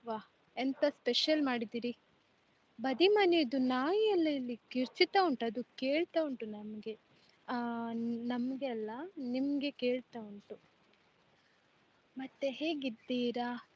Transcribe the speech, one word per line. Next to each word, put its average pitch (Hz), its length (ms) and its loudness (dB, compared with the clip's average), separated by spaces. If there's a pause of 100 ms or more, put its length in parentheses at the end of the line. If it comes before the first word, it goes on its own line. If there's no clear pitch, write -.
ವಾ, 220 120 -4 (400)
ಎಂತ 262 320 0
ಸ್ಪೆಷಲ್ 302 520 2
ಮಾಡಿದ್ದೀರಿ. 240 520 -2 (840)
ಬದಿ 262 280 4
ಮನೆಯದು 339 500 6 (100)
ನಾಯಿ 330 440 2
ಎಲ್ಲ 339 160 4
ಇಲ್ಲಿ 254 320 -2 (100)
ಕಿರ್ಚುತ್ತಾ 254 540 2
ಉಂಟು, 269 220 2
ಅದು 233 180 -4 (120)
ಕೇಳ್ತಾ 320 480 0
ಉಂಟು 262 220 -6
ನಮ್ಗೆ. 214 500 -10 (520)
ಆ, 254 100 -4 (680)
ನಮ್ಗೆ 247 400 -4
ಅಲ್ಲ, 220 240 -6 (360)
ನಿಮ್ಗೆ 277 440 -2
ಕೇಳ್ತಾ 247 480 -4
ಉಂಟು. 208 360 -14 (1600)
ಮತ್ತೆ 269 340 -6
ಹೇಗಿದ್ದೀರಾ? 247 1000 -2 (280)